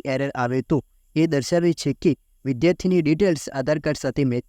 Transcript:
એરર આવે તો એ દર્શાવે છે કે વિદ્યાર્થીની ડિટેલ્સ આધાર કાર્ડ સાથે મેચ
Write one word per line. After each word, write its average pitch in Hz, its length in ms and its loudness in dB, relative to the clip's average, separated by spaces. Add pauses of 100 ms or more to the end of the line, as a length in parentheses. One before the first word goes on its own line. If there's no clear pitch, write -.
એરર 139 300 -2
આવે 123 260 0
તો 143 180 0 (360)
એ 156 120 2
દર્શાવે 165 460 2
છે - 200 -2
કે - 180 2 (340)
વિદ્યાર્થીની 170 560 2
ડિટેલ્સ 156 480 2
આધાર 139 300 -2
કાર્ડ 147 200 -4
સાથે 143 260 -2
મેચ 123 240 0